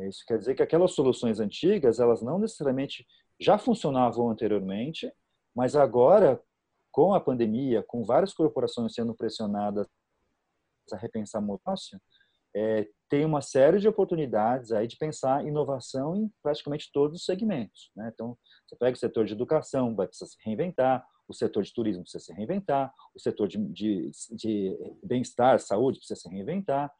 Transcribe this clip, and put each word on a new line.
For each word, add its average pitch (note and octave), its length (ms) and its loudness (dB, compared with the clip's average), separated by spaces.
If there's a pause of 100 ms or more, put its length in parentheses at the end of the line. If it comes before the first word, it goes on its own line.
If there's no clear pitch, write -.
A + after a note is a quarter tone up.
É, G2 60 -6
isso - 180 -12
quer A2+ 120 0
dizer A#2 160 -2
que D3+ 80 2
aquelas E3+ 300 4
soluções A#2+ 480 2
antigas, A#2+ 600 2
elas A#2 200 4
não C3+ 180 -4
necessariamente C#3 680 -4 (340)
já G3 180 6
funcionavam B2+ 720 2
anteriormente, G#2+ 800 -2 (440)
mas B3 200 0
agora, C3+ 680 6 (520)
com F3 220 4
a E3+ 60 2
pandemia, A#2 640 0
com A#2+ 220 -8
várias D#3 280 2
corporações B2 600 -2
sendo A#2 200 -4
pressionadas G#2 720 -4 (1040)
a G#2 40 -8
repensar A2 460 -8
o G#2 40 -4
negócio, G2+ 540 -8 (540)
é, G#2+ 320 0 (220)
tem D3 160 2
uma D3+ 160 0
série C#3+ 380 4
de G3+ 100 2
oportunidades B2+ 840 0
aí A2+ 160 0
de B2 100 -12
pensar C#3+ 480 -2
inovação C#3 680 -4
em G#3+ 160 -2 (120)
praticamente D3 500 -4
todos D3+ 280 0
os - 40 -14
segmentos, F#3 720 -4
né? A2+ 160 -10
Então, A#2+ 240 -10 (300)
você - 100 -20
pega B2 200 0
o - 40 -18
setor A#2 240 0
de G2+ 80 -4
educação, B2 640 -2
vai F#2+ 100 -2
precisar - 240 -14
se - 140 -20
reinventar, B2+ 600 -2 (220)
o - 80 -16
setor A2 280 -2
de - 100 -10
turismo G#2 300 -2
precisa - 200 -16
se - 100 -18
reinventar, C#3 600 -4 (220)
o - 40 -20
setor G#2+ 300 -2
de, G2+ 100 -8
de, G2+ 520 -4 (200)
de G#2 480 -4 (240)
bem-estar, B2 560 2
saúde A2 400 -2
precisa - 220 -12
se - 80 -18
reinventar, C#3 720 -6